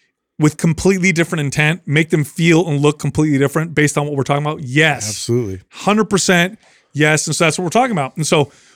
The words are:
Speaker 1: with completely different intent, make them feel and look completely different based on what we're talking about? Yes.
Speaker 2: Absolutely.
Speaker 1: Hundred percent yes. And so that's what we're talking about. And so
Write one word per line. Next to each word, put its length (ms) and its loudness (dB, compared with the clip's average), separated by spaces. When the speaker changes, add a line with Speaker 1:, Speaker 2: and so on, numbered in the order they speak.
Speaker 1:
with 180 2
completely 560 2
different 280 -2
intent, 460 0
make 240 0
them 140 0
feel 440 2
and 120 -2
look 180 2
completely 400 0
different 360 -2
based 220 0
on 100 -2
what 100 -6
we're 80 0
talking 200 -2
about? 180 -6
Yes. 460 0
Speaker 2:
Absolutely. 520 -4
Speaker 1:
Hundred 360 0
percent 520 0
yes. 320 2
And 80 -4
so 100 0
that's 140 0
what 60 -4
we're 60 -6
talking 220 2
about. 240 -4
And 100 -4
so 240 2